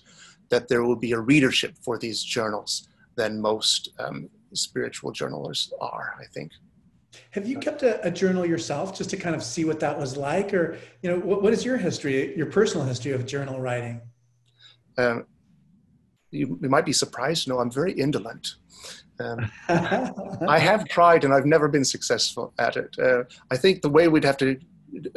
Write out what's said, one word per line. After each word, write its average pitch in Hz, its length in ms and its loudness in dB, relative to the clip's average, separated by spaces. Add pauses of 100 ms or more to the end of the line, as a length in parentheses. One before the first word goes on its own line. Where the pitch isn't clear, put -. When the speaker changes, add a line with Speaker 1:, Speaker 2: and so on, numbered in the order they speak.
(480)
Speaker 1:
that 120 200 2
there 120 140 4
will 120 140 2
be 117 160 -4
a 113 80 0
readership 127 640 2
for 117 160 -4
these 113 240 -6
journals - 640 -4 (260)
than 110 280 -2
most, - 560 0
um, - 320 -10 (240)
spiritual - 580 -6
journalists - 580 -6 (100)
are, - 380 -8
I - 140 -20
think. - 180 -12 (800)
Speaker 2:
Have 196 140 -6
you 269 120 -6
kept 302 240 -4
a, - 240 0
a 175 40 0
journal 185 360 0
yourself 165 500 -4
just 190 140 -6
to 185 60 -4
kind 170 180 -4
of 143 80 -4
see - 220 -4
what 156 160 -2
that 147 180 -2
was 135 180 -6
like? 165 380 -2
Or, 170 240 0 (240)
you 175 80 -2
know, 180 80 0
what, 180 240 0
what 220 100 6
is 190 120 0
your 254 120 0
history, 143 600 -2
your 147 100 0
personal 185 400 2
history 127 260 -4
of 123 140 -4
journal 135 340 -6
writing? 120 400 -4 (960)
Speaker 1:
Um, 120 300 0 (1040)
you, 143 320 -4
you 139 60 -2
might 151 180 4
be 127 60 0
surprised 135 520 -2
to 135 60 -4
know 127 80 0
I'm 120 120 0
very 147 220 -2
indolent. 123 640 -4 (640)
Um, 117 400 -6
Speaker 2:
<laughs> - 100 -8
Speaker 1:
I 170 920 0
have 180 280 4
tried 170 380 6
and 139 100 4
I've 139 120 4
never 151 220 6
been 143 160 2
successful - 760 -2
at 120 180 0
it. - 220 -6
Uh, 127 260 2 (260)
I 127 60 0
think 185 260 2
the 151 80 0
way 160 180 8
we'd 156 160 6
have 139 140 4
to 135 180 2 (600)